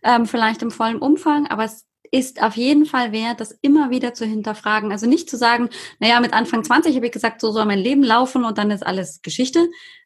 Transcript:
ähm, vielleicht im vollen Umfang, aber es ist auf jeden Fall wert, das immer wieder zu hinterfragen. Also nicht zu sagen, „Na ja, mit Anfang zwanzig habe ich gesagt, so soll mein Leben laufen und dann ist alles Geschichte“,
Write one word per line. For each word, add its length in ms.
ähm, 240
vielleicht 360
im 80
vollen 280
Umfang, 500
aber 160
es 220
ist 320
auf 140
jeden 300
Fall 260
wert, 280
das 100
immer 280
wieder 240
zu 100
hinterfragen. 680
Also 140
nicht 220
zu 80
sagen, 340
„Na 100
ja, 120
mit 120
Anfang 300
zwanzig 320
habe 120
ich 60
gesagt, 280
so 100
soll 140
mein 160
Leben 240
laufen 400
und 140
dann 120
ist 160
alles 360
Geschichte“, 460